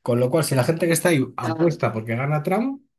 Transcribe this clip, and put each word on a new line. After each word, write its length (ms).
Con 180
lo 100
cual, 140
si 100
la 100
gente 220
que 80
está 160
ahí 160
apuesta 560
porque 240
gana 280
Trump 420